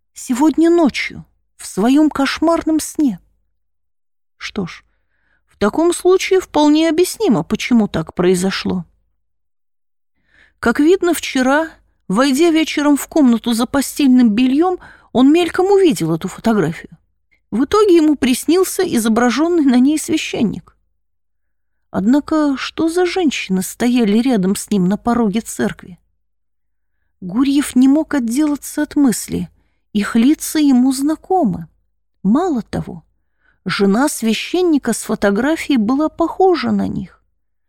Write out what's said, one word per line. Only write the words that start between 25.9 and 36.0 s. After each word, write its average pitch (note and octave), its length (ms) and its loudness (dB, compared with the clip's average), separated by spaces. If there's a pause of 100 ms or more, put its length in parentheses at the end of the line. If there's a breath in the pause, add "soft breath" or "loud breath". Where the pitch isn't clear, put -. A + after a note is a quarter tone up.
Гурьев C4+ 560 -2
не C4 120 4
мог D4+ 260 0
отделаться C#4+ 680 -4
от - 140 -6
мысли, F#3 520 -2 (440)
их G3+ 240 -4
лица C#4 420 0
ему C4+ 340 4
знакомы. C#4 760 -2 (540)
Мало C4 400 0
того, - 420 -10 (600)
жена G3+ 440 0
священника D4 840 -2
с - 100 -6
фотографией A#3 760 -2
была C4 300 0